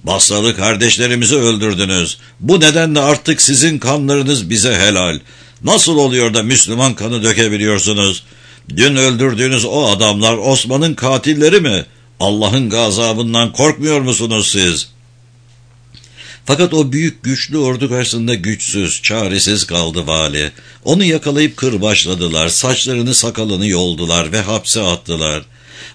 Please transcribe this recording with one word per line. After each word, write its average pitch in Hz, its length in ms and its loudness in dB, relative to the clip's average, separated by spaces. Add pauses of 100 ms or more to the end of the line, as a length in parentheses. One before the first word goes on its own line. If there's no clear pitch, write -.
"Basralı 104 520 0
kardeşlerimizi 117 800 0
öldürdünüz. 101 800 0 (220)
Bu 165 200 2
nedenle 156 400 2
artık 143 420 0
sizin 143 380 2
kanlarınız 139 680 0
bize 113 260 2
helal. 90 440 2 (440)
Nasıl 165 340 2
oluyor 123 360 2
da 110 100 0
Müslüman 117 500 0
kanı 110 300 -6
dökebiliyorsunuz? 104 1000 0 (460)
Dün 143 260 2
öldürdüğünüz 131 680 0
o 131 220 0
adamlar 107 500 2
Osman'ın 135 560 0
katilleri 147 680 2
mi? 110 260 0 (340)
Allah'ın 104 500 0
gazabından 113 840 0
korkmuyor 147 480 2
musunuz 113 500 -2
siz?" 90 360 0 (1600)
Fakat 165 280 2
o 147 180 2
büyük 156 320 -2
güçlü 135 340 -4
ordu 127 320 0
karşısında 120 440 -2
güçsüz, 98 680 -4
çaresiz 101 640 0
kaldı 85 420 -4
vali. 76 440 -2 (320)
Onu 185 200 2
yakalayıp 151 540 0
kırbaçladılar, 90 880 0
saçlarını 127 680 -2
sakalını 107 520 -2
yoldular 85 640 -2
ve 107 100 -2
hapse 107 400 -2
attılar. 80 640 -4 (500)